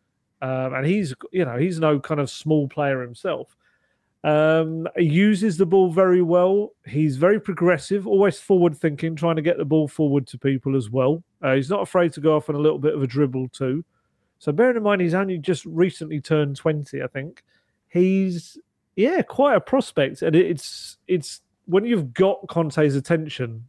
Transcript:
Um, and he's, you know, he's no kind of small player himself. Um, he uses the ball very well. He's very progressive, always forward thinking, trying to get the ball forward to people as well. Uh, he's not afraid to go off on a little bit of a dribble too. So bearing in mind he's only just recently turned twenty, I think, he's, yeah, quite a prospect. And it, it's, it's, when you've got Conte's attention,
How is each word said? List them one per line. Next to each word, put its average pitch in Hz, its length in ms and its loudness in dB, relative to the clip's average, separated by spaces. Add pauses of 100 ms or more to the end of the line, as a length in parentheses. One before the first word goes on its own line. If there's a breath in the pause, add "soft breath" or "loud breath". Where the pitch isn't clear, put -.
(420)
Um, 131 320 -4
and 135 120 -2
he's, 175 280 -2 (180)
you 180 120 0
know, 120 120 -6
he's 165 240 -2
no 151 180 2
kind 151 220 -4
of 135 100 -2
small 151 380 0
player 139 340 -2
himself. 127 540 -8 (680)
Um, 160 600 2 (100)
he 175 80 2
uses 190 520 2
the 185 100 2
ball 185 240 4
very 180 320 4
well. 185 500 2 (140)
He's 139 300 0
very 185 240 2
progressive, 180 680 -2
always 202 320 2
forward 175 380 2
thinking, 165 400 -4
trying 165 200 -2
to 160 60 -2
get 170 160 0
the 160 60 -2
ball 151 240 2
forward 143 400 0
to - 100 -16
people 135 380 -2
as 110 140 -4
well. 135 320 0 (200)
Uh, 135 120 0
he's 135 160 0
not 202 100 -2
afraid 175 320 0
to - 80 -14
go 156 160 2
off 151 120 -4
on 151 60 -4
a 143 60 -4
little 151 180 2
bit 151 160 0
of 143 80 -4
a 135 40 -2
dribble 131 420 -2
too. 135 360 -6 (540)
So - 140 -6
bearing 240 240 2
in 220 60 -4
mind 202 180 0
he's 170 140 0
only 190 240 -2
just 151 280 -4
recently 160 540 -4
turned 147 360 -2
twenty, 147 460 -4
I 131 40 -6
think, 139 380 -12 (440)
he's, 185 680 0 (380)
yeah, 277 260 2
quite 277 340 2
a 175 40 2
prospect. - 600 -2
And 165 120 2
it, 175 160 6
it's, - 560 -12
it's, - 340 -4 (260)
when 190 180 2
you've 180 280 -2
got 196 360 0
Conte's 151 480 0
attention, 135 720 -4